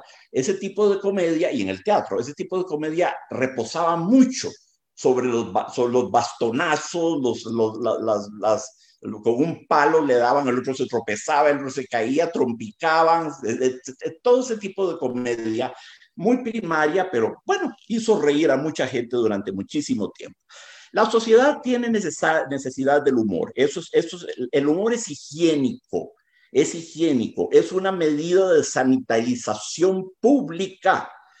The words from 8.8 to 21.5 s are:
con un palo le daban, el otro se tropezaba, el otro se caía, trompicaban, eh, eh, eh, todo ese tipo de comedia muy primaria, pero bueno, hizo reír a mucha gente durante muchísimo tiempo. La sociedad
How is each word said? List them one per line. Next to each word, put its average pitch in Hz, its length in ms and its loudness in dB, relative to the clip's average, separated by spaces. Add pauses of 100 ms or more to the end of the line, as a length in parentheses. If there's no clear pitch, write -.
con 107 340 -2
un 156 320 -2
palo 156 380 4
le 131 100 4
daban, 127 320 2
el 123 120 0
otro 131 140 -6
se 127 120 -4
tropezaba, 127 640 0
el 143 80 2
otro 135 120 -8
se 131 180 -8
caía, 135 440 0
trompicaban, 160 1000 0 (140)
eh, 117 160 -2
eh, 127 180 0 (260)
eh, 156 160 -8
todo 247 200 4
ese 233 160 -4
tipo 196 340 -4
de 160 60 -8
comedia 120 760 -4 (420)
muy 247 280 0
primaria, 180 640 0
pero - 360 -2
bueno, - 280 -2 (140)
hizo 220 320 0
reír 147 320 2
a 135 60 2
mucha 151 300 -4
gente 123 280 -6
durante 104 380 -2
muchísimo 107 580 -6
tiempo. - 260 -18 (540)
La 220 180 2
sociedad 226 540 4